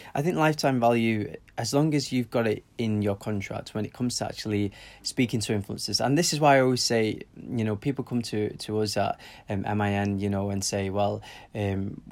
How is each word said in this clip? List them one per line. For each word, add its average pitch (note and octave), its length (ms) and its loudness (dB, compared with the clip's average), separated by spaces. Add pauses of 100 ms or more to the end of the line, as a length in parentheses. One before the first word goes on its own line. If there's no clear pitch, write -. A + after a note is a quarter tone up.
(120)
I - 80 0
think E3 160 0
lifetime D3+ 440 2
value, A2+ 520 4 (240)
as A#2 160 -4
long D3+ 220 4
as C#3+ 160 -2
you've B2 200 -2
got A#2 180 2
it G#2+ 160 -2 (120)
in G#2+ 260 0
your G2+ 120 2
contract, G#2+ 580 -6
when G#2+ 120 -4
it - 80 -8
comes B2 240 -4
to - 80 -2
actually G2+ 480 -2 (300)
speaking - 380 0
to G#2+ 120 -2
influencers, - 520 -2
and C3+ 140 4
this F3 140 2
is D3 80 -4
why C#3+ 160 8
I C3+ 60 8
always B2+ 200 4
say, A2 380 2 (160)
you - 260 -4
know, G#2+ 140 0
people C#3 260 -2
come B2 200 -2
to, G#2+ 340 -2
to G#2+ 240 -2
us G#2+ 160 0
at, G2+ 240 0 (280)
um, G2 160 -4
M G#2 160 0
I G#2 120 2
N, G2+ 260 0
you G2+ 100 0
know, G2+ 220 0
and G3 140 -2
say, G2 260 -2
"Well, G#2 320 0 (320)
um, G2 460 -4 (120)